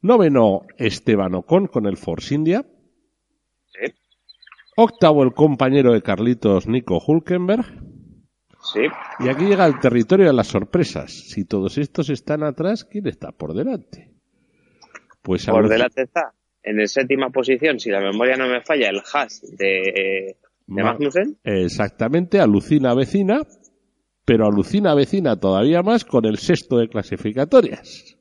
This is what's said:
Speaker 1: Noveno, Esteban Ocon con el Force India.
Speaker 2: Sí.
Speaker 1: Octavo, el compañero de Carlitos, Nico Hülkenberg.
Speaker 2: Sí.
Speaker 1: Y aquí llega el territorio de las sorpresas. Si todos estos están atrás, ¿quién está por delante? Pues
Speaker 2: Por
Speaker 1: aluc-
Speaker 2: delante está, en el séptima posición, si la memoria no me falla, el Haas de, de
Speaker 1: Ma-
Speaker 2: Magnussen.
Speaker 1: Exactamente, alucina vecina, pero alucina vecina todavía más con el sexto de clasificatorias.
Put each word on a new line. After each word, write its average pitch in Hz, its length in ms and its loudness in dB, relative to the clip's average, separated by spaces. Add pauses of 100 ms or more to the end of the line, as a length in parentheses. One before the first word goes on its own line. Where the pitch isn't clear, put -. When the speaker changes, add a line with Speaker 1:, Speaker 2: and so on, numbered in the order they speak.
Speaker 1:
Noveno, 143 600 4 (140)
Esteban 104 580 0
Ocon 170 320 0
con 113 200 -4
el 95 80 -4
Force - 400 -8
India. 165 300 0 (1000)
Speaker 2:
Sí. 104 260 -10 (840)
Speaker 1:
Octavo, 165 480 4
el 127 100 2
compañero 135 600 4
de 107 80 2
Carlitos, 104 680 0
Nico 110 400 -2
Hülkenberg. 180 580 -2 (1080)
Speaker 2:
Sí. 104 80 -2 (380)
Speaker 1:
Y 127 100 -2
aquí 143 160 -2
llega 190 220 4
el 135 120 0
territorio 131 460 4
de 147 80 4
las 117 140 2
sorpresas. - 640 -4
Si - 340 -10
todos 98 320 -4
estos 147 320 -6
están 151 320 -6
atrás, 165 420 -4
¿quién 208 220 -10
está 82 260 -8
por 78 220 -10
delante? 196 560 -8 (1120)
Pues 92 240 -4
Speaker 2:
Por 113 200 4
Speaker 1:
aluc- 107 40 2
Speaker 2:
delante 120 320 0
está, 135 320 -6 (300)
en 107 160 -4
el 104 80 0
séptima 135 420 -2
posición, 131 500 -2
si 110 120 -6
la 98 100 0
memoria 110 360 0
no 131 100 -2
me 123 140 -2
falla, 135 280 0
el 98 120 -4 (120)
Haas 139 280 -6 (140)
de, - 0 - (120)
de 95 680 -2 (300)
Speaker 1:
Ma- 95 180 -6 (100)
Speaker 2:
Magnussen. 151 500 -2
Speaker 1:
Exactamente, 113 960 -2
alucina 127 560 2
vecina, 196 480 0 (840)
pero 110 220 4
alucina 147 480 0
vecina 143 440 0
todavía 113 440 0
más 220 200 0
con 117 220 2
el 107 140 0
sexto 131 400 0
de 113 100 0
clasificatorias. - 1300 -2